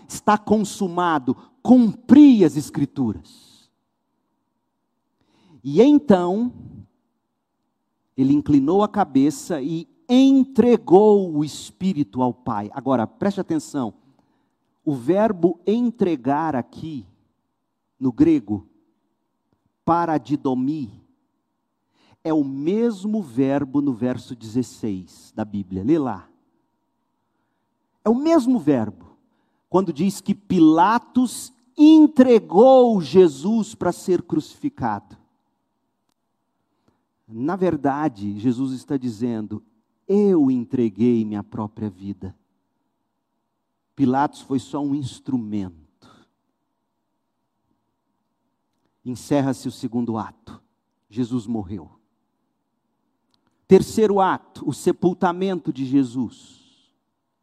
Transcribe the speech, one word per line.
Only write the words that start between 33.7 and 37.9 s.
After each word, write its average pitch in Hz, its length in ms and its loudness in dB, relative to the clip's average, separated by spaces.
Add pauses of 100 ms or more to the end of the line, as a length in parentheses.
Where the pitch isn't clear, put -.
para 175 160 -4
ser 175 300 -4
crucificado. - 960 -8 (2000)
Na 131 300 -6
verdade, 139 840 -4